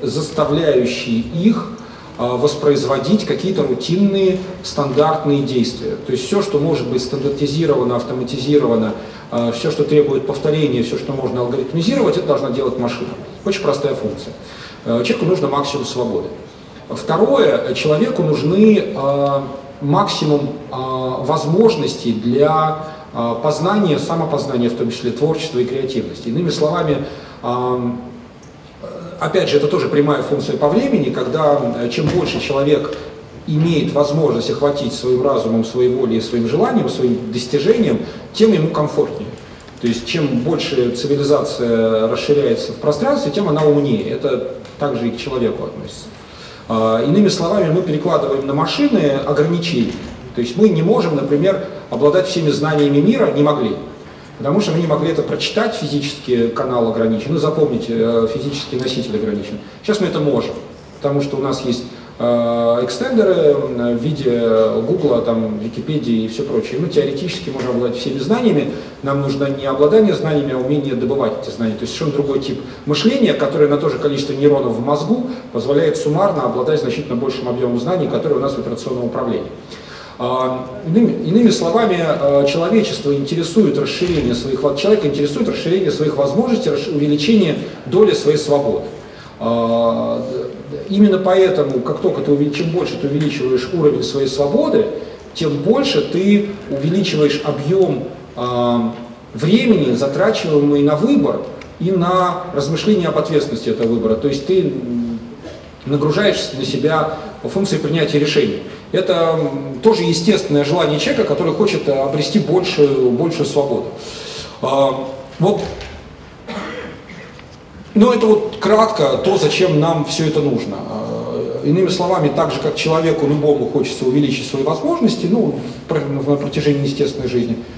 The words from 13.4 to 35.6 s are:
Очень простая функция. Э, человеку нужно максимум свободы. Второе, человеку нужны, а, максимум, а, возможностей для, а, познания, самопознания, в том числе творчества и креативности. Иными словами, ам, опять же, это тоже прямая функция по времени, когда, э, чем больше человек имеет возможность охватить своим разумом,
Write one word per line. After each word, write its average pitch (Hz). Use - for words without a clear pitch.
Очень 196
простая 202
функция. -
Э, 117
человеку -
нужно 156
максимум 139
свободы. 110
Второе, -
человеку 151
нужны, 170
а, 139
максимум, 147
а, 127
возможностей 151
для, 151
а, 117
познания, 156
самопознания, 139
в -
том 113
числе 120
творчества 139
и 120
креативности. 127
Иными 156
словами, 151
ам, 123
опять 175
же, 147
это 147
тоже -
прямая 143
функция -
по 147
времени, 196
когда, 143
э, 120
чем 151
больше 147
человек 143
имеет 156
возможность 143
охватить 143
своим 127
разумом, 113